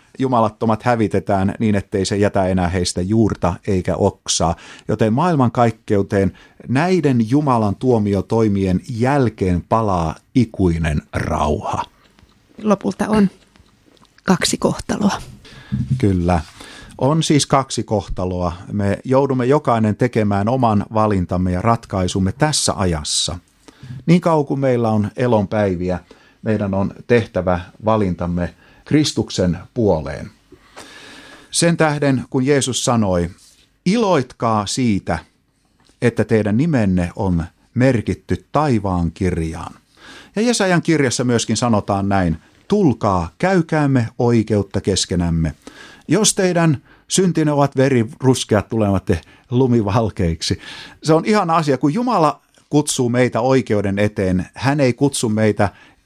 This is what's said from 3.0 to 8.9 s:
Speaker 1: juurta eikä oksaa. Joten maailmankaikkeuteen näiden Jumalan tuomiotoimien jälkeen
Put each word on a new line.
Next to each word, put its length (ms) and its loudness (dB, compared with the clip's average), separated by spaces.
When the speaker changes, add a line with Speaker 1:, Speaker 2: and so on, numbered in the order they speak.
Speaker 1:
juurta 520 0
eikä 280 -2
oksaa. 600 -2
Joten 260 0
maailmankaikkeuteen 1200 0
näiden 600 2
Jumalan 460 2
tuomiotoimien 1120 0
jälkeen 800 0